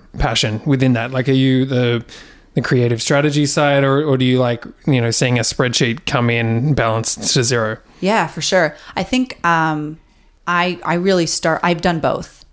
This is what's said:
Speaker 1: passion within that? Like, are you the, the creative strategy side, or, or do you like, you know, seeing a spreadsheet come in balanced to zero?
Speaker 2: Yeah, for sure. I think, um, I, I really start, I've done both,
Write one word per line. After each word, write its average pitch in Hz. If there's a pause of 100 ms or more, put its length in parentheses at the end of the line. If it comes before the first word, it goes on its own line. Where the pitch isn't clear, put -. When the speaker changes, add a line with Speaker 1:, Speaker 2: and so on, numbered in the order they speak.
(180)
Speaker 1:
passion 113
within 131
that? 117
Like, 131
are 135
you 131
the, 123 (520)
the 143
creative 120
strategy 147
side, 143
or, 135
or 135
do 127
you 127
like, 120 (220)
you 135
know, 117
seeing 123
a 113
spreadsheet 120
come 120
in 117
balanced 113
to 127
zero? 113 (220)
Speaker 2:
Yeah, 196
for -
sure. 170 (200)
I 185
think, 254
um, 160 (480)
I, 175
I 165
really 175
start, -
I've 170
done 170
both, -